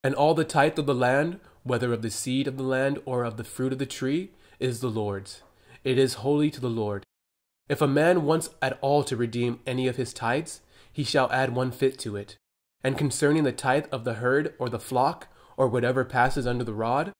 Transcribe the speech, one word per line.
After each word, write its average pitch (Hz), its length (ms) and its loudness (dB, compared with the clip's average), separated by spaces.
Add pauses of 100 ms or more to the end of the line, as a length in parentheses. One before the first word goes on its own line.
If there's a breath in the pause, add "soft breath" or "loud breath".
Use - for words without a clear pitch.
And 135 120 -2
all 151 180 4
the 160 100 2
tithe 156 340 2
of 147 80 -2
the 139 80 0
land, 135 460 0 (240 soft breath)
whether 120 300 -2
of 110 80 -4
the 113 100 -6
seed 135 360 -2
of 135 100 -6
the 135 60 -6
land 131 420 0
or 123 180 -2
of 110 140 -4
the 113 80 -8
fruit 131 260 -4
of 131 80 -6
the 143 60 -2
tree, 151 460 -4 (280 soft breath)
is 120 220 -2
the 127 80 -2
Lord's. 104 540 -6 (400 soft breath)
It 131 140 2
is 131 180 2
holy 147 360 2
to 131 80 -14
the 123 100 -2
Lord. 104 340 -2 (680)
If 143 120 0
a 143 60 4
man 156 380 4
wants 160 240 2 (120)
at 131 200 -2
all 143 220 4
to 127 120 -2
redeem 120 500 -2
any 127 220 0
of 123 80 0
his 123 160 -4
tithes, 131 500 -2 (300 soft breath)
he 147 120 -4
shall 131 280 2
add 127 240 0
one-fifth 127 440 0
to 104 180 -8
it. - 180 -12 (480)
And 135 140 0
concerning 147 460 2
the 127 100 2
tithe 139 380 0
of 120 120 -6
the 117 120 -4
herd 131 440 0
or 127 80 -2
the 113 120 -6
flock, 135 480 0 (280 soft breath)
or 131 120 4
whatever 123 360 2
passes 123 440 2
under 123 160 0
the 110 100 -6
rod 117 460 -2